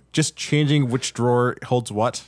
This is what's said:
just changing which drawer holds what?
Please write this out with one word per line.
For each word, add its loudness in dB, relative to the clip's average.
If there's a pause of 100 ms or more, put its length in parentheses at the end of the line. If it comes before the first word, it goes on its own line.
(120)
just 0
changing 2
which -4
drawer 2
holds -2
what? -2